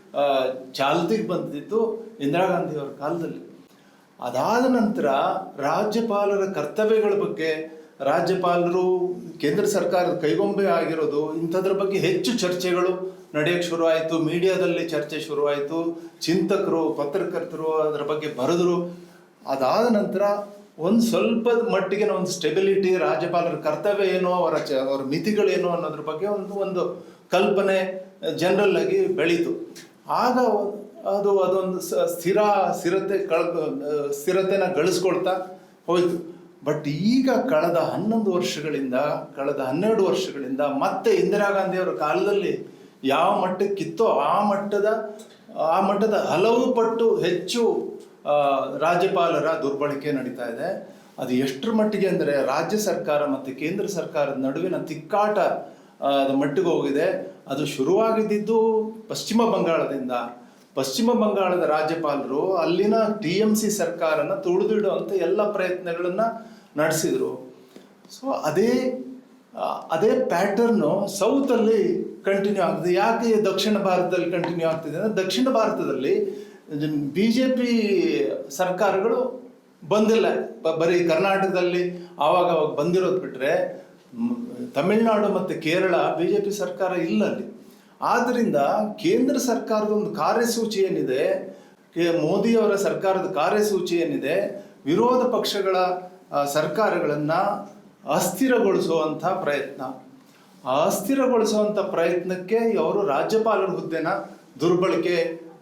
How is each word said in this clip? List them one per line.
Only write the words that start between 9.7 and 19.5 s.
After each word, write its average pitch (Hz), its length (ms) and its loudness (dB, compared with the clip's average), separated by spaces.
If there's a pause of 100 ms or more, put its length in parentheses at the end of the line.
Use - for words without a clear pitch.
ಕೈಗೊಂಬೆ 190 480 0
ಆಗಿರೋದು, 156 680 0
ಇಂಥದ್ರ 180 360 0
ಬಗ್ಗೆ 196 260 0
ಹೆಚ್ಚು 190 400 0
ಚರ್ಚೆಗಳು 180 760 -2 (200)
ನಡೆಯಕ್ಕೆ 175 340 0
ಶುರುವಾಯ್ತು. 165 500 0
ಮೀಡಿಯಾದಲ್ಲಿ 170 720 0
ಚರ್ಚೆ 156 320 -4
ಶುರುವಾಯ್ತು, 147 840 -2 (180)
ಚಿಂತಕರು, 165 720 0
ಪತ್ರಕರ್ತರು 165 840 -4
ಅದರ 151 300 0
ಬಗ್ಗೆ 151 340 -4
ಬರೆದ್ರು. 175 600 0 (500)
ಅದಾದ 143 460 2